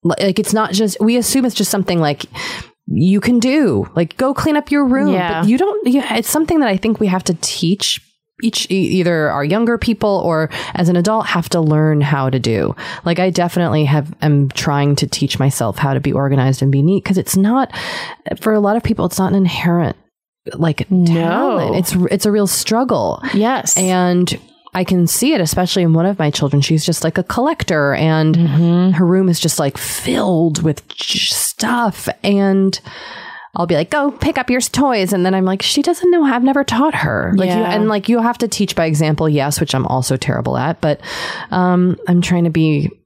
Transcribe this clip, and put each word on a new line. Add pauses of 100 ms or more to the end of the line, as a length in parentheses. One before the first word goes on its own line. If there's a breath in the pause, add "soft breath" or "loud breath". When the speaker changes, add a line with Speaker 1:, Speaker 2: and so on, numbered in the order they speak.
Speaker 1:
li-,
like,
it's
not
just,
we
assume
it's
just
something,
like, (640 loud breath)
you
can
do,
like,
go
clean
up
your
room.
Speaker 2:
Yeah.
Speaker 1:
But
you
don't,
you,
it's
something
that
I
think
we
have
to
teach (420)
each,
e-, (260)
either
our
younger
people
or (240 loud breath)
as
an
adult
have
to
learn
how
to
do. (260 loud breath)
Like,
I
definitely
have,
am
trying
to
teach
myself
how
to
be
organized
and
be
neat.
'Cause
it's
not, (680 loud breath)
for
a
lot
of
people,
it's
not
an
inherent, (560)
like,
Speaker 2:
No.
Speaker 1:
talent.
It's, (160)
it's
a
real
struggle. (100)
Speaker 2:
Yes.
Speaker 1:
And (360)
I
can
see
it,
especially
in
one
of
my
children.
She's
just,
like,
a
collector
and
Speaker 2:
Mm-hmm.
Speaker 1:
her
room
is
just,
like,
filled
with
j-, (140)
stuff. (160)
And (800 loud breath)
I'll
be
like,
"Go
pick
up
your
s-,
toys."
And
then
I'm
like,
"She
doesn't
know.
I've
never
taught
her."
Like,
you,
Speaker 2:
Yeah.
Speaker 1:
and,
like,
you
have
to
teach
by
example,
yes,
which
I'm
also
terrible
at.
But, (500 loud breath)
um, (100)
I'm
trying
to
be (140)